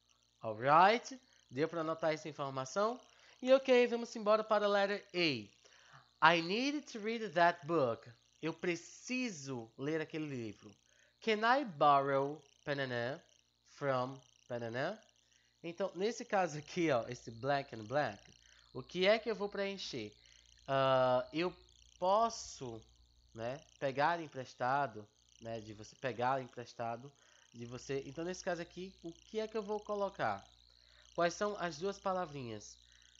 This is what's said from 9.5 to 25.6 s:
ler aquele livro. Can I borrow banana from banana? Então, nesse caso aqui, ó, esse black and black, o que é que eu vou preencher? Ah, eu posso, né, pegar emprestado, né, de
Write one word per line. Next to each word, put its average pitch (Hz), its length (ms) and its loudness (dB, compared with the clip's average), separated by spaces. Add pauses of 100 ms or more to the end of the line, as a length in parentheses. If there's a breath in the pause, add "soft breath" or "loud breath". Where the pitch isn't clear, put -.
ler 156 240 -2
aquele 156 240 -6
livro. 113 460 -8 (500 soft breath)
Can 214 240 0
I 262 180 4
borrow 143 800 4 (240)
banana 135 580 -2 (520)
from 135 440 -2 (300)
banana? 123 500 -4 (640 soft breath)
Então, 175 300 -4
nesse 226 320 -4
caso 175 320 0
aqui, 165 320 0
ó, 117 180 2
esse 127 220 -12
black 131 460 -2
and 110 80 -10
black, 117 360 -2 (540 soft breath)
o 127 80 -8
que 180 240 -2
é 220 140 6
que 233 100 -6
eu 214 60 -2
vou 196 120 -4
preencher? 196 640 -6 (560 soft breath)
Ah, 131 640 4
eu 165 240 -2 (440)
posso, 180 840 0 (540)
né, 123 260 -6 (180)
pegar 143 400 0
emprestado, 127 880 -4 (360)
né, 113 160 -8
de 107 140 -14